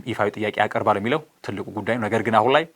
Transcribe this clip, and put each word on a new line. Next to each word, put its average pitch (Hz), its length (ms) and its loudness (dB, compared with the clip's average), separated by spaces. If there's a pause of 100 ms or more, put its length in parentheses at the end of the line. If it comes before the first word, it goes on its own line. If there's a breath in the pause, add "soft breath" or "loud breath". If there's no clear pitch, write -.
ይፋዊ 107 260 0
ጥያቄ 104 260 -4
ያቀርባል 107 400 2
የሚለው 123 240 0 (200)
ትልቁ 98 300 -8
ጉዳይ 104 240 -2
ነው። 120 80 -4
ነገር 107 200 0
ግን 113 120 2
አሁን 113 180 4
ላይ 156 120 4 (100)